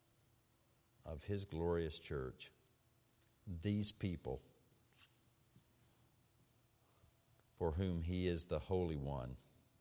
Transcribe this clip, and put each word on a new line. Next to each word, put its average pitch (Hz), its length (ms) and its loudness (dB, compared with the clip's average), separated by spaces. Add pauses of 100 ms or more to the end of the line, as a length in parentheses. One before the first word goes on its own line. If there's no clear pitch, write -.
(1040)
of 76 180 -8
his 98 220 -2
glorious 82 560 0
church, 65 500 -4 (1120)
these 104 300 4
people 76 500 -2 (3250)
for 85 160 2
whom 87 300 2
he 90 260 2
is 85 160 2
the 78 160 0
Holy 90 340 2
One 69 420 -4 (440)